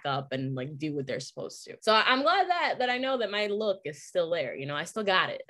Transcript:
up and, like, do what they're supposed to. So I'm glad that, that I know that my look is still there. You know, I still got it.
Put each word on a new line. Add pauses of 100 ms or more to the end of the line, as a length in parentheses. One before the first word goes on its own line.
up
and,
like,
do
what
they're
supposed
to.
So
I'm
glad
that,
that
I
know
that
my
look
is
still
there.
You
know,
I
still
got
it.